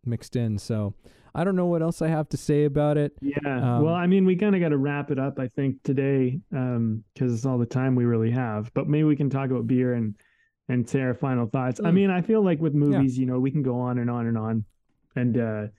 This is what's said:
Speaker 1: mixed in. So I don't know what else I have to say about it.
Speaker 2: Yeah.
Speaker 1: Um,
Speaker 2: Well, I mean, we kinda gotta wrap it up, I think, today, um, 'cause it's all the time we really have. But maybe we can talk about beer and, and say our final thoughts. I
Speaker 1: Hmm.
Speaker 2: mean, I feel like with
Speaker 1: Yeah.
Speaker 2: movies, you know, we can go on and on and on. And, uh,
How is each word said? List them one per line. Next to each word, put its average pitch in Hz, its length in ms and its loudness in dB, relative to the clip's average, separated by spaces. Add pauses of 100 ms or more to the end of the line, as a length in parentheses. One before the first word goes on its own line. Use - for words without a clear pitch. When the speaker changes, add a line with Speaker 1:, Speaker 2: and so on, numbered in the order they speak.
Speaker 1:
mixed 117 300 -6
in. 113 240 -2
So 104 340 -4 (420)
I 165 80 -2
don't 190 120 0
know 180 100 0
what 170 160 0
else 170 200 -2
I 160 60 0
have 156 220 0
to - 80 -4
say 147 260 2
about 147 340 2
it. 147 220 -2
Speaker 2:
Yeah. - 260 -4
Speaker 1:
Um, 127 380 2
Speaker 2:
Well, 165 120 2
I 175 120 0
mean, 190 180 6
we 185 100 4
kinda 196 240 2
gotta 156 180 2
wrap 143 340 -2
it 131 80 -2
up, 135 200 -4
I 131 80 -4
think, 135 360 -4
today, 135 560 0 (160)
um, 117 480 -2 (140)
'cause 123 160 0
it's 117 120 -4
all 131 120 0
the 120 80 2
time 131 300 0
we 123 100 4
really 113 260 2
have. 117 420 -4
But 139 140 -2
maybe 151 160 2
we 151 120 4
can 139 140 0
talk 135 200 -2
about 120 180 -2
beer 127 280 2
and, 110 200 -2 (540)
and 123 180 0
say 135 140 -2
our 127 140 0
final 127 320 -2
thoughts. 127 360 -2
I 170 60 0
Speaker 1:
Hmm. 175 60 4
Speaker 2:
mean, 196 160 4
I 180 100 0
feel 220 220 2
like 165 180 2
with 156 120 -2
Speaker 1:
Yeah. 147 60 2
Speaker 2:
movies, 139 400 2
you 131 60 0
know, 127 140 -2
we 135 120 0
can 147 120 -2
go 123 160 -2
on 123 180 -2
and 120 120 -2
on 120 180 -2
and 117 100 0
on. 110 260 -2 (520)
And, 123 220 0
uh, 107 300 -4 (120)